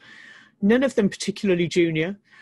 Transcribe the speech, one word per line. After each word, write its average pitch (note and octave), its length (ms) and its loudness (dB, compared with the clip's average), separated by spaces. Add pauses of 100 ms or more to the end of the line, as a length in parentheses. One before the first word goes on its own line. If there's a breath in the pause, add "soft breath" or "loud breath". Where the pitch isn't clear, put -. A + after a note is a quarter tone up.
(640 loud breath)
none A#3 220 4
of B3+ 100 -2
them G3+ 140 2
particularly F3+ 580 -2
junior, E3 500 -2 (260 loud breath)